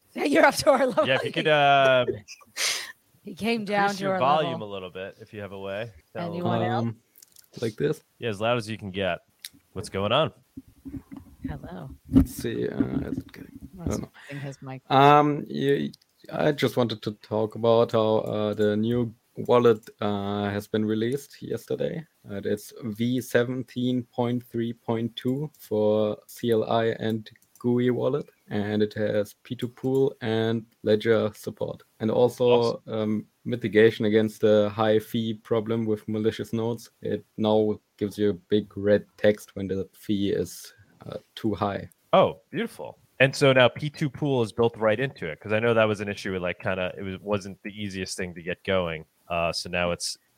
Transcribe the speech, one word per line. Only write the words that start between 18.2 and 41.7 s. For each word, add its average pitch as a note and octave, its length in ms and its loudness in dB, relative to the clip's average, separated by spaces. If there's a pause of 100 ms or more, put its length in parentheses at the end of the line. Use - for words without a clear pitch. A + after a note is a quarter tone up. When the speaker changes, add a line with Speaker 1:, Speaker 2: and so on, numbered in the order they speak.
Speaker 3:
the G#2 220 2
new A#2 360 0 (240)
wallet, A#2+ 520 2 (120)
uh, G2+ 500 -4
has G2+ 160 -4
been G#2+ 180 -2
released A2+ 580 -4
yesterday. C#3 640 -6 (260)
Uh, G2+ 140 -10
it's G#2 280 -6 (100)
V A#2+ 400 -4
seventeen B2 800 -2 (100)
point B2 320 -2
three A#2 300 -4
point A2+ 420 -4
two C#3 420 -4
for G#2+ 680 0
C - 240 -4
L A2 200 2
I A2+ 180 2 (120)
and A2+ 280 -4 (300)
gooey B2 320 2
wallet, B2+ 380 -2 (220)
and G#2 320 0
it G#2 120 0
has G#2+ 480 -2
P - 140 -12
two B2 120 -6
pool C3+ 520 0
and A2+ 460 -2 (160)
ledger G#2+ 520 2
support, - 480 -10 (180)
and A2 100 -2
also, B2 340 2
Speaker 2:
Awesome. A#2+ 480 2
Speaker 3:
um, G#2+ 340 -2 (200)
mitigation A2+ 580 4
against G#2+ 380 2
the G#2+ 320 6
high A2 240 4
fee A2+ 360 -4
problem A2+ 520 -4
with G#2+ 200 -4
malicious G#2+ 460 -2
nodes. A#2 380 -6 (100)
It G#2 240 -6 (140)
now G#2+ 420 2 (160)
gives G2+ 220 -4
you G#2 120 2
a G2 40 0
big G#2 420 -2
red G2+ 300 2 (100)
text - 400 0
when G2 120 -6
the F#2+ 260 -6
fee G2+ 360 -4
is, F#2 440 -6 (320)
uh, - 100 -10 (180)
too G#2+ 200 -4
high. G2 340 -4 (240)